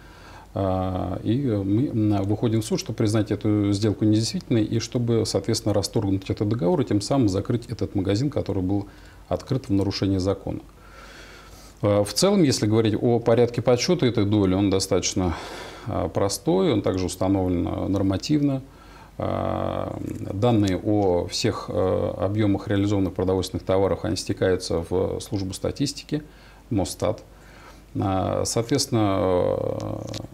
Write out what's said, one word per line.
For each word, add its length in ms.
А, 680
и 160
мы, 460
м, 380
выходим 360
в 40
суд, 140
чтобы 200
признать 340
эту 400
сделку 320
недействительной 580
и 180
чтобы, 440
соответственно, 480
расторгнуть 560
этот 180
договор 360
и 20
тем 160
самым 300
закрыть 380
этот 260
магазин, 340
который 340
был 240
открыт 420
в 20
нарушении 460
закона. 420
А, 240
в 80
целом, 300
если 240
говорить 340
о 180
порядке 440
подсчета 420
этой 220
доли, 280
он 140
достаточно, 640
а, 220
простой, 640
он 100
также 240
установлен, 600
а, 220
нормативно. 760
А, 800
данные 500
о 460
всех, 400
э, 500
объемах 480
реализованных 460
продовольственных 520
товаров, 400
они 120
стекаются 720
в 320
службу 320
статистики, 720
Мосстат. 520
А, 520
соответственно, 720
э, 800